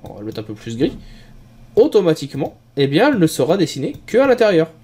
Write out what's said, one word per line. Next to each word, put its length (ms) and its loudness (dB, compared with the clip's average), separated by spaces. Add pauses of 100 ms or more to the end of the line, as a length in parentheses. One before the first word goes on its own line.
on 120 -18
va 60 -18
le 60 -12
mettre 140 -10
un 40 -12
peu 100 -14
plus 220 -12
gris, 160 -2 (840)
automatiquement, 800 0 (200)
eh 120 2
bien, 240 2
elle 60 -2
ne 80 4
sera 300 0
dessinée 380 -4 (120)
que 120 0
à 80 4
l'intérieur. 440 2 (120)